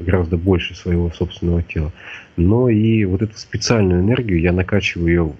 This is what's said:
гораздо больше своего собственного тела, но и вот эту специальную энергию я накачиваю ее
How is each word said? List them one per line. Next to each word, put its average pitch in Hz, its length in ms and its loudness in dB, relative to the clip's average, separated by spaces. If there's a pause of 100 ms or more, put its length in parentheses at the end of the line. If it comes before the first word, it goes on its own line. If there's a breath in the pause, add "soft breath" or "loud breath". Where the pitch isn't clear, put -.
гораздо 87 320 0
больше 85 380 0
своего 87 360 -2
собственного 87 520 -4
тела, 78 280 -6 (460 loud breath)
но 113 320 2
и 110 360 2
вот 92 160 -2
эту 107 180 -4
специальную 101 600 0
энергию 107 400 0
я 87 120 2
накачиваю 90 560 -2
ее 85 300 2